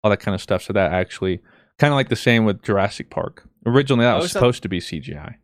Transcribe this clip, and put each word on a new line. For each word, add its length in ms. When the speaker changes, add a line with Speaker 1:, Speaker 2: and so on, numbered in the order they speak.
Speaker 1:
all 60
that 100
kind 160
of 60
stuff. 220
So 100
that 180
actually, 500
kinda 160
like 140
the 60
same 280
with 200
Jurassic 460
Park. 380
Originally, 380
that 80
Speaker 2:
I 40
Speaker 1:
was 60
Speaker 2:
always 120
thought 60
Speaker 1:
supposed 240
to 60
be 100
C 200
G 160
I. 280